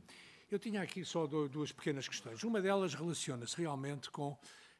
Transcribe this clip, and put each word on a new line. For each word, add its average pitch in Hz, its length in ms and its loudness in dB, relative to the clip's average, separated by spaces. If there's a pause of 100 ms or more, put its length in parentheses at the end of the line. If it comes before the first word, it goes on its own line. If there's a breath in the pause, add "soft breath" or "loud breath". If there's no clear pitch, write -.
(500 loud breath)
Eu 202 80 2
tinha 208 240 0
aqui 175 240 -2
só 165 220 2
do-, 151 200 4
duas 139 240 -2
pequenas 139 360 0
questões. - 360 -6
Uma 220 200 4
delas 190 320 4
relaciona-se 139 600 -2
realmente 143 540 -2
com 143 260 -2 (440 loud breath)